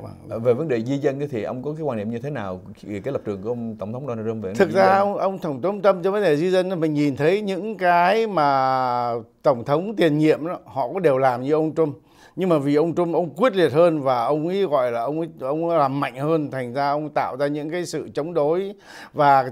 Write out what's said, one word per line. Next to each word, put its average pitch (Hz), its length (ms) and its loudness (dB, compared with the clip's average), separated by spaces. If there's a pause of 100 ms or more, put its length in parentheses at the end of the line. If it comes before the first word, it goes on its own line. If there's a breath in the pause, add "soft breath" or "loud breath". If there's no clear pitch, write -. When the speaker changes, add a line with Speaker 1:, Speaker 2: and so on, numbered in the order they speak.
Speaker 1:
vâng. 104 100 -16 (180)
Speaker 2:
Ờ, 98 100 -6
về 120 140 4
vấn 147 140 -2
đề 117 160 0
di 135 140 -2
dân 139 240 -2
ấy 147 100 -6
thì 110 120 -4
ông 123 200 -6
có 147 100 -6
cái 160 80 -10
quan 139 160 -4
niệm 104 140 -4
như 117 80 -6
thế 131 100 -8
nào 98 320 -8 (200)
về 101 180 -8
cái 131 140 -8
lập 117 120 -4
trường 101 160 -6
của 104 80 -8
ông 117 300 -6
Tổng 101 140 -8
thống 135 140 -10
Donald 113 200 -6
Trump 110 160 -6
về 92 60 -6
vấn 95 40 -8
đề - 60 -8
Speaker 1:
Thực 185 100 4
Speaker 2:
di 156 60 -2
Speaker 1:
ra 190 100 6
Speaker 2:
dân? 190 120 6
Speaker 1:
ông, 202 200 0
ông 190 200 -2
Tổng 156 240 -6
thống 196 200 -2
Trump 190 220 2
cho 180 80 2
vấn 208 120 0
đề 156 140 4
di 180 140 0
dân, 185 280 0
mình 156 140 0
nhìn 147 220 0
thấy 170 260 2
những 196 360 -6
cái 180 500 4
mà 131 840 2 (300)
Tổng 120 220 2
thống 180 300 -2
tiền 165 220 4
nhiệm 151 300 2
đó, 175 180 -8
họ 135 220 -4
cũng 170 140 -6
đều 143 160 4
làm 127 240 2
như 139 120 0
ông 156 220 0
Trump. 156 220 0 (380 soft breath)
Nhưng 185 140 -2
mà 165 80 4
vì 143 180 2
ông 151 200 2
Trump, 170 200 0
ông 170 200 0
quyết 196 200 2
liệt 165 160 4
hơn 160 300 4
và 127 220 0
ông 151 240 0
ấy, 196 160 0
gọi 143 280 2
là, 117 100 -2
ông 143 180 -4
ấy, 165 100 -6 (100)
ông 156 300 -4
ấy 170 100 2
làm 139 200 2
mạnh 135 160 -4
hơn, 147 360 -2
thành 123 220 -8
ra 139 160 0
ông 151 200 -4
tạo 127 280 -2
ra 143 100 0
những 147 220 -4
cái 175 160 -6
sự 117 280 -8
chống 156 200 -6
đối. 170 420 0 (380 loud breath)
Và 139 380 6